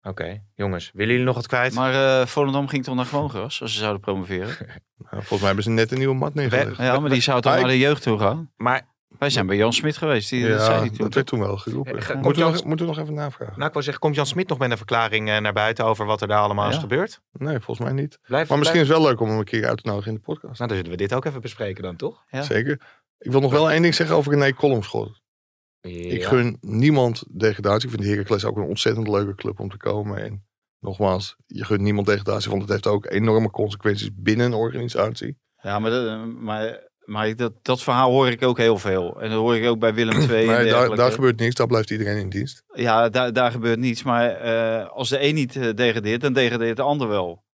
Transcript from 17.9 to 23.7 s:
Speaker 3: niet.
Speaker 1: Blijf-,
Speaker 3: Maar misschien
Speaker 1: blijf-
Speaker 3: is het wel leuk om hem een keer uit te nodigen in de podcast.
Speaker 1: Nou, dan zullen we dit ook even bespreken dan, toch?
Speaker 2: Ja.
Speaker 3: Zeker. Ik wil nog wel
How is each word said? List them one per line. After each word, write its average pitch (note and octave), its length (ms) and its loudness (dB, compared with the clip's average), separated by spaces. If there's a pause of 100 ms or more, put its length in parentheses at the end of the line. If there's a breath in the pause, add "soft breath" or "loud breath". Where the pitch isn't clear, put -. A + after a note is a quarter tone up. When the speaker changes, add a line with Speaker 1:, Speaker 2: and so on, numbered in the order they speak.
Speaker 3:
niet. - 260 -10
Speaker 1:
Blijf-, D3+ 220 0
Speaker 3:
Maar C#3+ 80 2
misschien - 20 4
Speaker 1:
blijf- D#3+ 220 2
Speaker 3:
is C#3 60 4
het D#3+ 100 6
wel D#3 100 6
leuk A#2+ 120 2
om A2+ 100 0
hem A2 80 0
een G#2+ 60 0
keer B2+ 240 -2
uit A2+ 160 -2
te - 60 -4
nodigen G#2 220 -4
in A2 60 -6
de G#2+ 60 -14
podcast. - 340 -12
Speaker 1:
Nou, A#2+ 100 -6
dan G#2+ 100 -2
zullen E2+ 140 -6
we F2 60 -8
dit G2 160 -2
ook C3 120 -2
even C3+ 160 -8
bespreken G2 420 -10
dan, F2+ 120 -10
toch? - 340 -10
Speaker 2:
Ja. C3+ 120 -8
Speaker 3:
Zeker. C#3 400 -2 (360 soft breath)
Ik - 140 -8
wil C3+ 100 4
nog C3+ 100 2
wel D#3 200 4